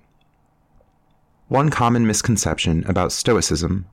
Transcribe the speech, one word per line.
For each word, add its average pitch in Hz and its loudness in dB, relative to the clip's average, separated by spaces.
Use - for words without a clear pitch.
One 139 2
common 120 2
misconception 87 0
about 90 0
Stoicism 87 -2